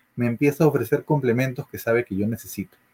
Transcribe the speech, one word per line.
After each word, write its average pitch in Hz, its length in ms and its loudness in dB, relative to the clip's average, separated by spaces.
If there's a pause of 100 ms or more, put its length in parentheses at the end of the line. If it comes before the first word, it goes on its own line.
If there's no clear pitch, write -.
(180)
me 120 100 0
empieza 143 380 2
a - 20 8
ofrecer 131 380 0
complementos 131 640 0
que - 80 -14
sabe 117 260 0
que - 100 -8
yo 101 140 -2
necesito, - 480 -8 (180)